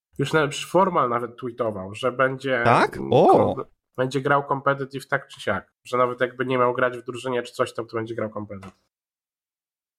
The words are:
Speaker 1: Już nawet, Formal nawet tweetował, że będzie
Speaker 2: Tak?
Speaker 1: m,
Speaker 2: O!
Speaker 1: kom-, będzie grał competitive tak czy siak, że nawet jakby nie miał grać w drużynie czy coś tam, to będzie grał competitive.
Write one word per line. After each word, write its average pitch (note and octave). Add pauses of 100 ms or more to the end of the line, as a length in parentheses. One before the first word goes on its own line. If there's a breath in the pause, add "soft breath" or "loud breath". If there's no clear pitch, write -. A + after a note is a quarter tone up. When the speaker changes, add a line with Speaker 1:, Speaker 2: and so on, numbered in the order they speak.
(180)
Speaker 1:
Już C#3
nawet, D3
Formal F3
nawet A#2+
tweetował, G#2+
że B2
będzie C3
Speaker 2:
Tak? C#3
Speaker 1:
m, C2+
Speaker 2:
O! D#3+
Speaker 1:
kom-, - (320)
będzie C3
grał C#3+
competitive C3+
tak C3+
czy -
siak, G2 (120)
że B2
nawet B2
jakby B2
nie B2+
miał B2
grać B2
w A#2
drużynie B2
czy B2
coś B2
tam, A2+
to A#2
będzie A2+
grał A2
competitive. G#2 (1200)